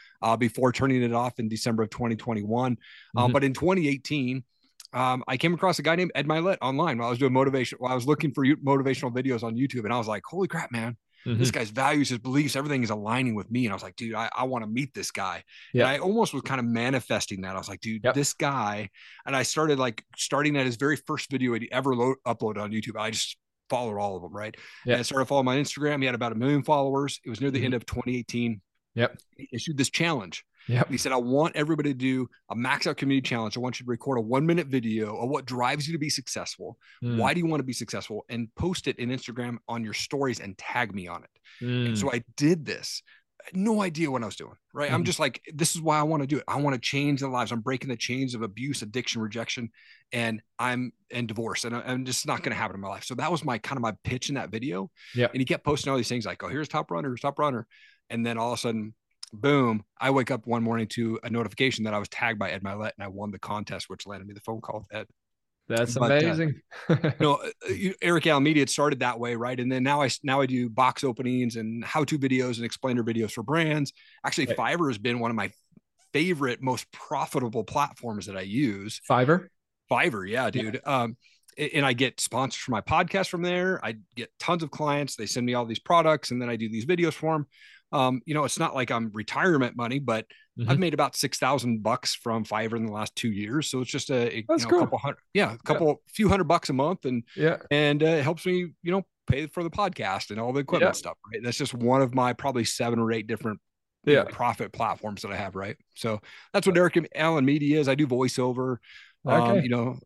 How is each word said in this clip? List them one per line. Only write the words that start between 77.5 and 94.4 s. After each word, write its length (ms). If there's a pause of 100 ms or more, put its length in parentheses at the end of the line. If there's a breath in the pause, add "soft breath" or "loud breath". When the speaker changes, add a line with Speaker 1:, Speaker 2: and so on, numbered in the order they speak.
Speaker 1:
platforms 600
that 100
I 60
use. 680
Speaker 2:
Fiverr? 380 (440)
Speaker 1:
Fiverr, 380
yeah, 160
Speaker 2:
Yeah. 60
Speaker 1:
dude. 340
Um, 320 (400 soft breath)
a-, 200
and 100
I 60
get 280
sponsors 400
for 120
my 80
podcast 480
from 140
there. 420
I 120 (180)
get 240
tons 240
of 80
clients. 460
They 100
send 200
me 80
all 100
these 160
products, 500
and 120
then 80
I 60
do 120
these 160
videos 300
for 220
'em. 100 (460 soft breath)
Um, 320
you 80
know, 120
it's 140
not 160
like 160
I'm 220
retirement 640
money, 220
but 280 (320 soft breath)
Speaker 2:
Mm-hmm. 120
Speaker 1:
I've 80
made 140
about 240
six 220
thousand 440
bucks 320
from 300
Fiverr 320
in 80
the 80
last 240
two 160
years. 380
So 100
it's 100
just 200
a, 260
a, 100